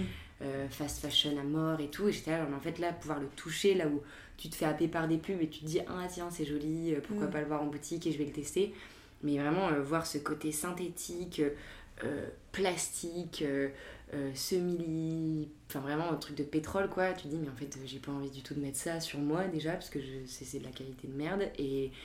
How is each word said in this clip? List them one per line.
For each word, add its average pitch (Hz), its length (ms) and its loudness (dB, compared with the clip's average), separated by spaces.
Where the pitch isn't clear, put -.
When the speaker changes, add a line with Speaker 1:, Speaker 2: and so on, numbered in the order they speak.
Speaker 1:
euh, 139 260 -2
fast 143 320 -4
fashion 147 380 4
à 139 60 -2
mort 156 360 2
et 147 100 -2
tout, 202 180 4
et 190 40 6
j'étais - 200 -2
là, 165 60 4
genre, 156 100 2
mais 139 80 0
en 139 40 -2
fait 160 180 -4
là, 170 140 2
pouvoir 151 280 -2
le 139 60 -2
toucher, 185 380 4
là 175 120 6
où 147 140 4
tu - 100 -8
te 160 80 -8
fais - 80 0
happer 156 240 4
par 165 180 2
des 160 120 4
pubs 180 220 0
et 156 80 2
tu - 120 -8
te 151 60 -8
dis, 156 200 2
ah 180 220 -2
tiens 175 220 -4
c'est 160 160 -2
joli, 156 480 2
euh, 143 120 2
pourquoi 156 200 0
Speaker 2:
Mm. - 40 2
Speaker 1:
pas 151 120 0
le 151 40 0
voir 151 160 2
en 147 40 0
boutique 147 400 -2
et 165 60 4
je 139 60 0
vais 151 60 4
le 143 80 -4
tester, 180 420 2
mais 147 160 4
vraiment, 165 300 4
euh, 147 140 4
voir 156 240 2
ce - 120 -2
côté 151 320 0
synthétique, 175 880 -2
euh, 147 100 6
euh, 139 240 -2
plastique, 175 960 0
euh, 139 220 4
euh, 139 220 -2
semi, 160 1120 0
enfin 143 120 -4
vraiment 147 300 0
un 156 60 2
truc 143 200 -6
de 147 80 0
pétrole 156 440 2
quoi, 185 240 4
tu 185 120 -6
te 151 40 -6
dis 147 120 -2
mais 151 80 -2
en 131 60 -6
fait, 139 220 -8
euh, 131 100 -10
j'ai 135 120 -8
pas 139 140 -6
envie 139 180 -2
du 135 120 -10
tout - 120 -6
de 147 60 -2
mettre 139 160 -2
ça 165 240 -2
sur 147 180 -4
moi 151 260 4
déjà 160 280 0
parce 180 180 -4
que 147 100 -4
je, 131 60 -6
c'est, 127 180 -10
c'est 135 140 -6
de 131 60 -6
la 131 60 -8
qualité 131 380 -10
de 135 80 -8
merde, 175 260 0
et, 135 320 2